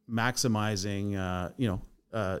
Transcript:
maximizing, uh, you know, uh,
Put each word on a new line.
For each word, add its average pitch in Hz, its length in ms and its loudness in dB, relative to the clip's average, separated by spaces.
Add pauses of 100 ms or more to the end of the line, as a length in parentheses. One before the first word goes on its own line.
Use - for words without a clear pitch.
maximizing, 107 1040 0
uh, 92 400 -2
you 123 120 2
know, 92 140 0 (300)
uh, 95 280 -2